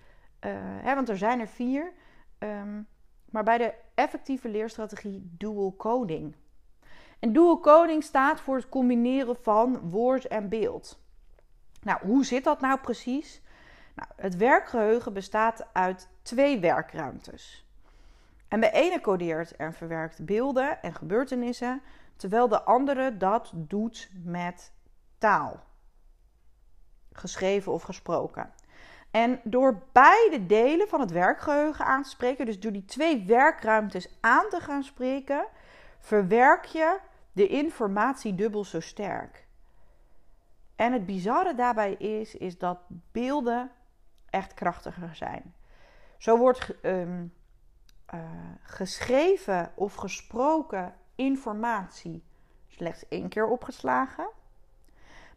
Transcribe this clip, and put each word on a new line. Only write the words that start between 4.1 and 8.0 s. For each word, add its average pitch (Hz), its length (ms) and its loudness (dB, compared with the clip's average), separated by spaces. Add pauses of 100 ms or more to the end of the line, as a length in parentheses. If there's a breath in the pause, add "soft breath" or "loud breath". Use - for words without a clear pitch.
leerstrategie 208 880 -8
dual 202 380 -4
coding. 170 600 -4 (840 soft breath)
En 226 140 0
dual 330 260 8
coding 311 440 8